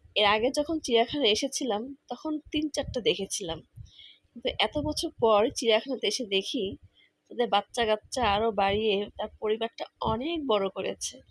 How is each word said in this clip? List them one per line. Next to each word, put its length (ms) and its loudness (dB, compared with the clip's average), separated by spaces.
এর 100 4
আগে 260 4
যখন 280 -2
চিড়িয়াখানায় 560 2
এসেছিলাম, 460 -2
তখন 240 -8
তিন 200 -2
চারটা 320 -4
দেখেছিলাম, 580 -2
কিন্তু 220 -6
এত 240 0
বছর 260 -4
পর 200 6
চিড়িয়াখানাতে 520 0
এসে 200 -2
দেখি 360 -2
তাদের 180 -2
বাচ্চা 360 0
কাচ্চা 360 -2
আরো 180 2
বাড়িয়ে 440 2
তার 140 -6
পরিবারটা 460 -4
অনেক 360 -2
বড় 180 2
করেছে। 460 -8